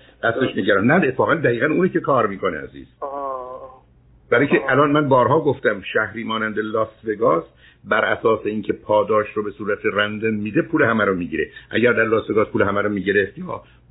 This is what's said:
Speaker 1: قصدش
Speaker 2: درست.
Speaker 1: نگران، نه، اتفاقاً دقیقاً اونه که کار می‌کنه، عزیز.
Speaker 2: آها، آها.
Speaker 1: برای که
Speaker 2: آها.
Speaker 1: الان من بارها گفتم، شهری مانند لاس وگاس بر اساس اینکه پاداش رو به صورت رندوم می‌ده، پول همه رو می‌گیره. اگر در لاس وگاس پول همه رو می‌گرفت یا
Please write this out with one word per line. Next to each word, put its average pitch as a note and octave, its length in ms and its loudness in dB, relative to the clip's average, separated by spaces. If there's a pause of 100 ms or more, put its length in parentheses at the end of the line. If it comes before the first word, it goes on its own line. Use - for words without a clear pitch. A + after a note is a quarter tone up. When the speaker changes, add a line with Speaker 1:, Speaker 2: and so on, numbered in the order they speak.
(240)
Speaker 1:
قصدش A#2 140 0
Speaker 2:
درست. C3 200 -2
Speaker 1:
نگران، G2 280 2
نه، C3 80 4
اتفاقاً C3 420 2
دقیقاً B2+ 300 0
اونه E3 240 0
که F3+ 100 -2
کار B2+ 280 2
می‌کنه، F#2+ 300 -4
عزیز. C2+ 300 -14 (140)
Speaker 2:
آها، C#3 160 -10
آها. C3 680 -12 (480)
Speaker 1:
برای B2 160 4
که E3+ 120 4
Speaker 2:
آها. - 100 -2
Speaker 1:
الان C#3+ 220 4
من D3+ 180 2
بارها B2+ 320 4
گفتم، A#2 400 0 (120)
شهری A2 300 -2
مانند A2 360 -4
لاس G#2+ 300 -2 (180)
وگاس A2 360 0 (460)
بر G#2+ 160 2
اساس G#2+ 400 0
اینکه G#2+ 280 -4
پاداش G#2+ 600 0
رو G#2+ 100 -4
به G#2 80 -8
صورت G2+ 320 -6
رندوم G#2 500 -2
می‌ده، G#2 280 -2
پول D#3 220 0
همه A2+ 220 2
رو G2 100 2
می‌گیره. D#2+ 320 -4 (220)
اگر A2+ 240 2
در A2+ 100 2
لاس A2 260 0
وگاس G#2+ 180 2
پول G#2+ 140 -2
همه G2+ 200 0
رو G#2 80 -2
می‌گرفت G2 480 0
یا D#3+ 240 -10 (300)